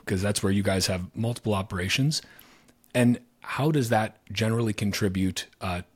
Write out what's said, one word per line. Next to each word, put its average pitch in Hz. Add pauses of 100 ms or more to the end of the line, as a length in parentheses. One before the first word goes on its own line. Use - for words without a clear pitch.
'cause 95
that's 104
where 98
you 101
guys 95
have 92
multiple 113
operations. 101 (720)
And 120 (220)
how 147
does 135
that 110 (100)
generally 110
contribute, 95 (140)
uh, 90 (140)